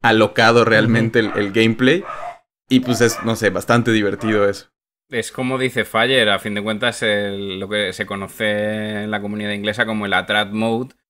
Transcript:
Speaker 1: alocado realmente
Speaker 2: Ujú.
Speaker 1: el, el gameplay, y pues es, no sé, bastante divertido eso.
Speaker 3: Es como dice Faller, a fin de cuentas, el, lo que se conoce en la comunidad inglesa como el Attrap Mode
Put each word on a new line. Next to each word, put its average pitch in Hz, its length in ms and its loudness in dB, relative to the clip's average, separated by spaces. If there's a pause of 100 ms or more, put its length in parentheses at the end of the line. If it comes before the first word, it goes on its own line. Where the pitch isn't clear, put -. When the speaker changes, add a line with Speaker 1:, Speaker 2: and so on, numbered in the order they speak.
Speaker 1:
alocado 113 600 4
realmente 113 580 4
Speaker 2:
Ujú. 107 160 -2
Speaker 1:
el, 104 80 0
el 98 60 -6
gameplay, 113 520 2 (640)
y 127 120 4
pues 120 200 -2
es, 117 240 2
no 110 120 -2
sé, 104 140 0
bastante 113 420 0
divertido 104 560 0
eso. - 220 -8 (380)
Speaker 3:
Es 117 220 -6
como 131 280 -4
dice 120 260 -2
Faller, 117 460 2
a 98 80 2
fin 107 160 -6
de 101 80 -4
cuentas, 110 400 -4
el, 101 580 -2
lo 98 80 -8
que 104 240 -2
se 104 120 -8
conoce 107 1000 -4
en 107 60 -8
la 104 100 -4
comunidad 104 320 -6
inglesa 104 340 -2
como 107 200 -4
el 98 80 0
Attrap 101 380 0
Mode 113 420 -2 (160)